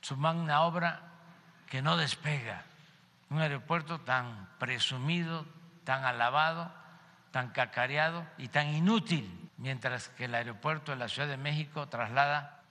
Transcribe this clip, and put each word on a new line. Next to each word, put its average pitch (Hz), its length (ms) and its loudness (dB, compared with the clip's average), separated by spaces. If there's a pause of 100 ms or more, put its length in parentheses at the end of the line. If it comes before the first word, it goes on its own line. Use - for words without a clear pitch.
su 139 180 -6
magna 156 440 4
obra 170 380 2 (720)
que 131 100 -2
no 160 160 4
despega. 131 680 -2 (680)
Un 151 100 0
aeropuerto 156 640 -2
tan 120 560 -2
presumido, 147 880 -2 (380)
tan 135 200 0
alabado, 147 680 2 (600)
tan 127 200 -2
cacareado 143 760 0 (100)
y 127 120 -10
tan 147 200 2
inútil, 156 880 2
mientras 127 540 -4
que 127 160 -8
el 120 80 -4
aeropuerto 139 580 -2
de 131 60 -4
la 120 100 -4
Ciudad 135 180 -2
de 139 120 -4
México 147 500 -2
traslada 139 720 0 (100)